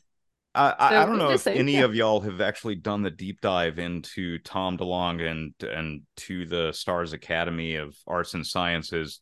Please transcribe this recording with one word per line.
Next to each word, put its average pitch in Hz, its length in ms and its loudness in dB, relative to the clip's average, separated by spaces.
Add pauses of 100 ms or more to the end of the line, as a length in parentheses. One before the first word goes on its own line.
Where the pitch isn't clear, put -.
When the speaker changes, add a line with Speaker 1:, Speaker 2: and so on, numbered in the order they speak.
(540)
Speaker 1:
I, 139 240 6
I, 135 120 6
Speaker 2:
So, 110 120 8
Speaker 1:
I - 20 8
don't 214 140 2
know 160 60 4
if 143 80 4
Speaker 2:
interesting, 123 260 2
Speaker 1:
any 139 160 4
Speaker 2:
yeah. 135 100 6
Speaker 1:
of 110 100 4
y'all 110 280 4
have 98 180 -4
actually 104 360 -2
done 104 260 -2
the 95 80 0
deep 95 320 -10
dive 87 360 2
into 87 600 -6
Tom 92 400 -4
DeLonge 87 520 -2
and, 80 220 -6 (100)
and 78 380 -6 (180)
to 90 280 -8
the 82 260 -2
Stars 87 400 -2
Academy 82 640 -2
of 76 200 -6 (120)
Arts 87 260 -4
and 82 140 -6
Sciences. 85 760 -4